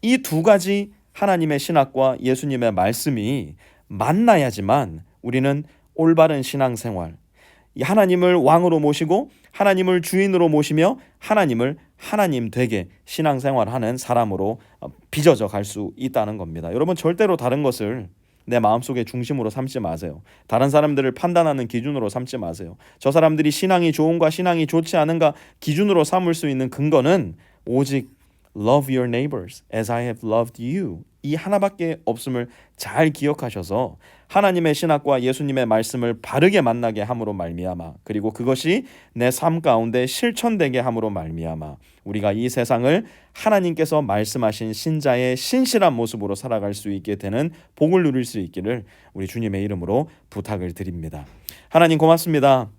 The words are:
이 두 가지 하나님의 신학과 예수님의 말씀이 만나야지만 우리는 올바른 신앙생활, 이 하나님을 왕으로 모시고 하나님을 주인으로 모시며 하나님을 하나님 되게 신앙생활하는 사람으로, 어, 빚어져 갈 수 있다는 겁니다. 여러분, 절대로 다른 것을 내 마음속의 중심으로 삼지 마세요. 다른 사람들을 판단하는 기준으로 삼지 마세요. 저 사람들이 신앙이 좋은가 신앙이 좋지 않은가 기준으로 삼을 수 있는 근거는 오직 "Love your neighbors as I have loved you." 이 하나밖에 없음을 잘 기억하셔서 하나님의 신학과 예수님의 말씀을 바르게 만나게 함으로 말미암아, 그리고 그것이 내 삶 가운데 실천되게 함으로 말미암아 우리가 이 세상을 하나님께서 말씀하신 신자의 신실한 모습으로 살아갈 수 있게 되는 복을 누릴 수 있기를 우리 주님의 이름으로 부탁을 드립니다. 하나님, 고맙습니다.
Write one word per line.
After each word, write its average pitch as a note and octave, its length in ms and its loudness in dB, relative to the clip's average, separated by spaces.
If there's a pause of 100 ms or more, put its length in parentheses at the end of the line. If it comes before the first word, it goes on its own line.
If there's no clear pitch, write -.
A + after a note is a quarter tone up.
이 B3 220 2
두 D#3 200 -2
가지 G3+ 500 2 (200)
하나님의 E3 460 0
신학과 C3+ 640 2
예수님의 B2+ 520 0
말씀이 G#2+ 800 -2 (340)
만나야지만 A#2+ 1160 2 (160)
우리는 C3+ 440 -2 (300)
올바른 D#3+ 480 4
신앙생활, A2+ 720 -4 (580)
이 - 80 -6
하나님을 F3+ 540 4
왕으로 E3 440 6
모시고 D#3 500 0 (220)
하나님을 F#3 500 2
주인으로 F#3 460 2
모시며 D#3 500 2 (200)
하나님을 C#3+ 580 0 (200)
하나님 D3 540 -2
되게 A2 380 -2 (160)
신앙생활하는 B2+ 920 -2
사람으로, A2 640 -2 (220)
어, - 80 -14 (220)
빚어져 D3 360 2
갈 G2+ 180 -4
수 G#2 320 -8
있다는 A2 400 -4
겁니다. E2+ 360 -8
여러분, D#3+ 240 -2
절대로 F3 400 0
다른 B2+ 260 -2
것을 A#2 460 -2 (360)
내 A#2+ 140 0
마음속의 A#2 460 0
중심으로 A#2+ 460 -4
삼지 C3 280 -6
마세요. E2+ 440 -8 (260)
다른 B2 200 2
사람들을 C#3 440 2
판단하는 D#3 560 0
기준으로 A#2+ 400 -4
삼지 B2 300 -8
마세요. F2 380 -8 (220)
저 C3+ 140 2
사람들이 D#3 400 4
신앙이 F3 400 2
좋은가 D#3+ 380 2
신앙이 E3+ 360 0
좋지 E3 300 0
않은가 D#3+ 380 2 (260)
기준으로 F3 420 2
삼을 F3 320 0
수 D#3+ 140 -4
있는 C3 200 -2
근거는 C#3 680 2 (280)
오직 C3+ 460 -2 (460)
"Love C3 380 2
your B2 140 0
neighbors A#2+ 540 -6 (100)
as A2 200 -4
I A#2 100 -2
have A#2 260 -8
loved A#2 320 -2
you." B2 440 -6 (200)
이 D3 120 -2
하나밖에 G3 680 -2
없음을 B2+ 440 -4 (280)
잘 D#3 340 0
기억하셔서 A#2+ 840 -4 (300)
하나님의 F3+ 480 2
신학과 C#3+ 480 0
예수님의 C3 440 -2
말씀을 A2+ 540 0
바르게 F#3 420 2
만나게 A#2 380 -2
함으로 A2 320 -4
말미암아, F2 720 -8
그리고 G#2 300 -4
그것이 C3+ 540 -2 (280)
내 B2 160 2
삶 D#3+ 300 -2
가운데 A#2+ 460 2
실천되게 G#3 720 -2
함으로 A2+ 300 -2
말미암아 D#2+ 640 -8 (260)
우리가 G2+ 300 -2
이 A2+ 160 -2
세상을 B2+ 560 0 (300)
하나님께서 E3 680 0
말씀하신 A2 680 -2
신자의 B2+ 640 -2
신실한 A#3+ 560 0
모습으로 A2 420 -4
살아갈 G#2 400 -4
수 G2+ 160 -10
있게 G2+ 240 -4
되는 A2 360 -4 (260)
복을 F3+ 260 4
누릴 C3 220 0
수 A2+ 160 -8
있기를 F#2+ 440 -6 (300)
우리 F#2+ 140 -8
주님의 G2+ 340 -4
이름으로 G#2 460 -2 (200)
부탁을 F#2 440 -8
드립니다. D#2+ 520 -10 (440)
하나님, E3 300 4
고맙습니다. D3 720 4 (100)